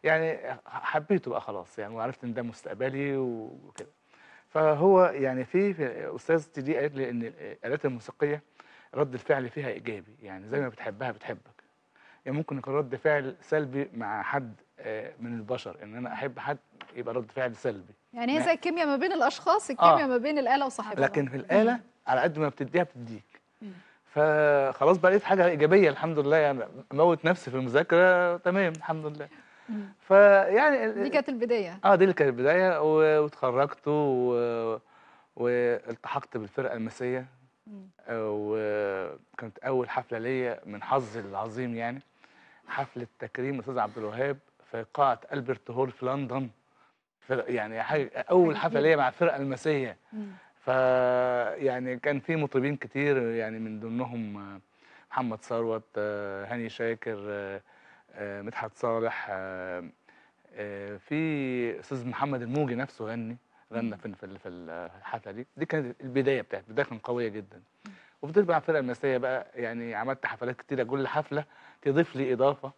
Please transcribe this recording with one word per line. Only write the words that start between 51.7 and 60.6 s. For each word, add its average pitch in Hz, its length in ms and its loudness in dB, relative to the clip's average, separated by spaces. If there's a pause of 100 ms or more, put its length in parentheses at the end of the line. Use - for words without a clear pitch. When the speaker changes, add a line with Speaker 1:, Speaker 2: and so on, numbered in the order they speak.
Speaker 1:
كان 143 200 0
في 160 160 -2
مطربين 143 400 0
كتير، 139 460 0
يعني 113 380 -4
من 110 200 -8
ضمنهم، 113 580 -6
آه، 101 220 -16 (520)
محمد 117 320 -4
ثروت، 113 400 -4 (140)
آه، 101 480 -6
هاني 117 240 -6
شاكر، 113 480 -6 (120)
آه، 98 320 -8 (520)
آه، 101 280 -10
مدحت 110 340 -10
صالح، 113 540 -2
آه، 92 540 -8 (720)
آه، 101 420 -10